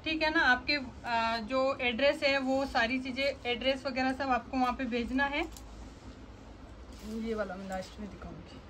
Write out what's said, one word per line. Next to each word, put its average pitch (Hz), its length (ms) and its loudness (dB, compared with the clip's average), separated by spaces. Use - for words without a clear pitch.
ठीक 311 180 0
है 311 80 6
ना। 320 120 4
आपके, 254 340 6
आ, 233 340 2
जो 262 420 2
address 269 400 4
है 277 180 4
वो 269 280 2
सारी 254 320 2
चीज़ें, 262 240 -2
address 247 400 0
वगैरह 262 260 2
सब 269 180 -2
आपको 240 260 0
वहाँ 254 160 4
पे 254 140 -2
भेजना 240 400 2
है। 285 160 0
ये 226 120 -2
वाला 196 200 -2
मैं 190 140 -8
last 190 320 -8
में 208 100 -8
दिखाऊंगी। - 600 -14